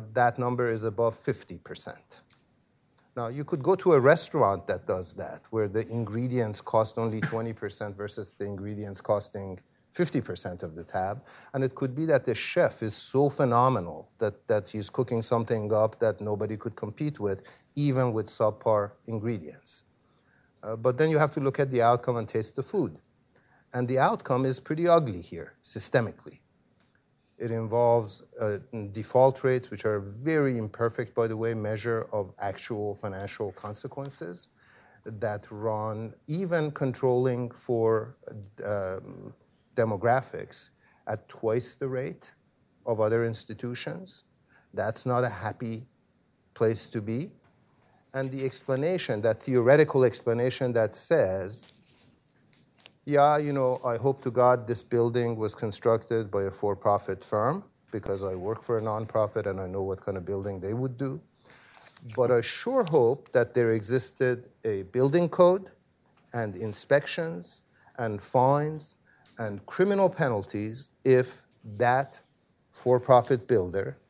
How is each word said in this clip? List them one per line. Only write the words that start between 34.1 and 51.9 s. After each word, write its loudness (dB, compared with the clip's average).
that -6
run, -4
even -2
controlling 0
for, 0
um, -6
demographics, -2
at -8
twice -4
the -6
rate -8
of 0
other 4
institutions. -8
That's -4
not 2
a -2
happy -8
place 0
to -6
be. -6
And -4
the -4
explanation, -2
that 2
theoretical 6
explanation 0
that 0
says, 0